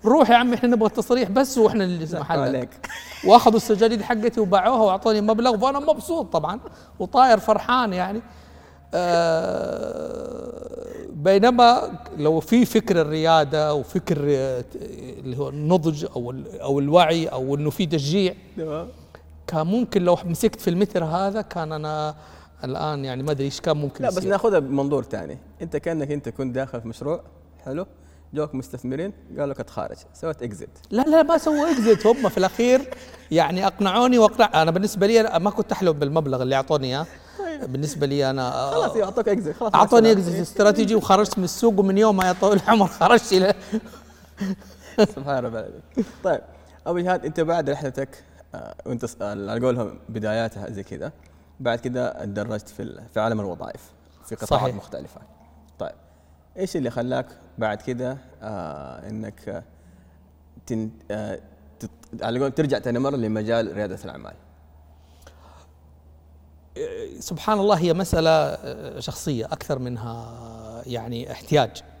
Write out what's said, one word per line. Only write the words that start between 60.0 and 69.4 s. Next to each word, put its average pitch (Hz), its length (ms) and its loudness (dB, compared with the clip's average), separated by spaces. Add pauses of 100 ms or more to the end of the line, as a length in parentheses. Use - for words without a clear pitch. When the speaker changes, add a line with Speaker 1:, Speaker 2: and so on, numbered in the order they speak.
Speaker 2:
تن-، 110 240 -6 (200)
آه، 104 300 -8 (400)
تت-، - 420 -16
على 117 160 -4
قولهم 131 140 -2
ترجع 151 260 0
تاني 120 200 -4
مرة 139 180 -2
لمجال 110 600 -2
ريادة 98 280 -6
الأعمال؟ 64 300 -16 (2750)
Speaker 1:
سبحان 214 420 -4
الله، 202 140 4
هي 165 200 2
مسألة، 165 360 0
آه، 147 720 -2
شخصية 123 440 -6